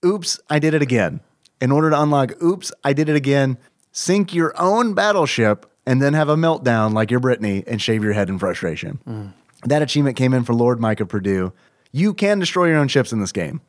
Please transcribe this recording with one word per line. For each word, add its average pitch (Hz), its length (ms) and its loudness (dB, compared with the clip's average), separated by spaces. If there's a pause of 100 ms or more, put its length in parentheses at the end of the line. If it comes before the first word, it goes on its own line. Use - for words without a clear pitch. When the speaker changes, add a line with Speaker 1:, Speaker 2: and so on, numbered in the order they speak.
Speaker 1:
Oops, 185 340 -2 (120)
I 151 100 2
Did 156 120 2
It 151 100 2
Again. 120 360 0 (420)
In 127 120 0
order 156 180 2
to 147 100 2
unlock 147 400 0
Oops, 175 300 0 (140)
I 143 80 2
Did 151 160 0
It 151 80 2
Again, 139 420 0 (320)
sink 190 440 -2
your 165 260 0
own 208 340 2
battleship 165 720 0 (180)
and 131 160 2
then 143 140 2
have 151 140 2
a 151 80 2
meltdown 123 560 2
like 110 180 0
you're 123 80 2
Brittany 107 480 -2
and 113 160 -6
shave 110 220 0
your 107 80 0
head 101 160 0
in 95 100 -4
frustration. 90 680 -6
Speaker 2:
Mm. 107 280 -10 (320)
Speaker 1:
That 143 180 0
achievement 139 340 0
came 131 160 2
in 127 120 0
for 120 80 -2
Lord 120 260 2
Micah 110 280 -2
Purdue. 95 460 -2 (380)
You 185 240 -2
can 202 240 0
destroy 180 300 0
your 160 100 4
own 143 80 2
ships 131 260 0
in 113 60 -2
this 98 140 -4
game. 85 360 -6